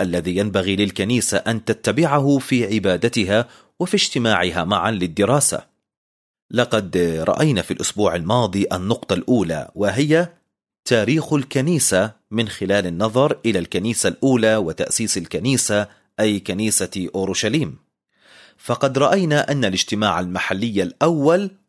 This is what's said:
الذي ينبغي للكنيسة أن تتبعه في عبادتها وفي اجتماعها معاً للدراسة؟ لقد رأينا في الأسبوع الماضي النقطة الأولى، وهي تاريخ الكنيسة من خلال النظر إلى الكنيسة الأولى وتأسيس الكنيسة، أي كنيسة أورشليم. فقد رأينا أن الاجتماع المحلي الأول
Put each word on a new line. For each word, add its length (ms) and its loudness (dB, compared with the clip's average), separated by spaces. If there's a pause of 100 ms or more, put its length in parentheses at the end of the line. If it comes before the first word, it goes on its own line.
الذي 360 -2
ينبغي 400 0
للكنيسة 600 0
أن 280 -2
تتبعه 720 2
في 360 0
عبادتها 760 0 (320)
وفي 140 0
اجتماعها 720 0
معاً 260 0
للدراسة؟ 800 0 (840)
لقد 440 0 (320)
رأينا 340 2
في 80 -10
الأسبوع 440 -2
الماضي 580 0
النقطة 420 -2
الأولى، 600 0
وهي 540 0 (560)
تاريخ 480 2
الكنيسة 800 0 (180)
من 180 -2
خلال 380 -2
النظر 600 0
إلى 120 2
الكنيسة 500 -2
الأولى 480 2
وتأسيس 600 -4
الكنيسة، 680 -2 (340)
أي 200 2
كنيسة 720 -2
أورشليم. 640 -2 (800)
فقد 400 -2
رأينا 540 2
أن 120 0
الاجتماع 560 0
المحلي 600 -2
الأول 680 2 (180)